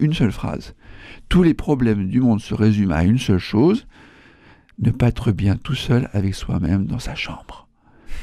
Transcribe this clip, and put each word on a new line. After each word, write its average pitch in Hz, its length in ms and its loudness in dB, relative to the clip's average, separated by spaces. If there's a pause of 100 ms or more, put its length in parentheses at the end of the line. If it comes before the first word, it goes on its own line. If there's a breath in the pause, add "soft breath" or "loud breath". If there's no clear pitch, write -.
une 151 120 2
seule 131 200 0
phrase. - 420 -10 (540 loud breath)
Tous 180 140 6
les 165 100 6
problèmes 113 560 0
du 110 100 0
monde 117 220 2
se - 120 -8
résument 104 420 2
à 82 100 2
une 113 140 4
seule 98 200 0
chose, 160 480 0 (920 soft breath)
ne - 120 0
pas - 160 0
être 113 240 0
bien 95 240 0
tout - 200 -6
seul - 360 0
avec 98 240 -2
soi-même 92 520 -2
dans 117 120 -6
sa - 160 -8
chambre. - 540 -14 (540 loud breath)